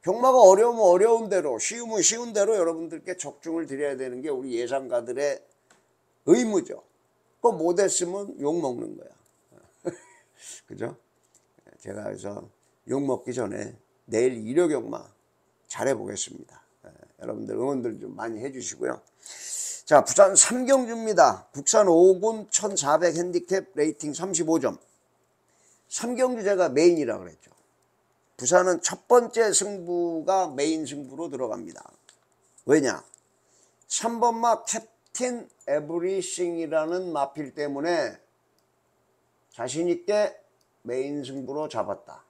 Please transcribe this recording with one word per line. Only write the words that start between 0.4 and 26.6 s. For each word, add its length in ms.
어려우면 420
어려운 460
대로, 300
쉬우면 440
쉬운 300
대로 240
여러분들께 640
적중을 480
드려야 300
되는 260
게 80
우리 280
예상가들의 880
의무죠. 560
그거 160
못했으면 880
욕먹는 560
거야. 140
<laughs> 840
그죠? 300
제가 240
그래서 440
욕먹기 440
전에 440
내일 420
일요 220
경마 400
잘해보겠습니다. 920
예, 40
여러분들 340
응원들 460
좀 160
많이 240
해주시고요. 600
자, 200
부산 320
삼 280
경주입니다. 880
국산 360
오 320
군 300
천사백 680
핸디캡 580
레이팅 400
삼십오 460
점. 180
삼 260
경주 300
제가 260